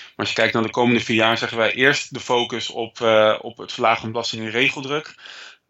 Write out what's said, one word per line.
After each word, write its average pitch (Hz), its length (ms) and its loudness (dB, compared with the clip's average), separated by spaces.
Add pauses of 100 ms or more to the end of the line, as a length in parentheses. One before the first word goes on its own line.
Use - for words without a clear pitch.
(160)
als 104 120 -4
je - 60 -4
kijkt 110 200 2
naar 117 80 2
de 110 80 -2
komende 120 300 2
vier 113 160 0
jaar, 113 220 4
zeggen 117 200 -4
wij 107 160 2
eerst 135 400 2
de 120 60 -8
focus 120 500 -2
op, 113 300 -8
eh, 110 400 6
op - 180 -12
het 101 140 -12
verlagen 113 280 2
van 110 120 -8
belasting 113 300 -4
en 110 80 -6
regeldruk. 135 640 -2 (560)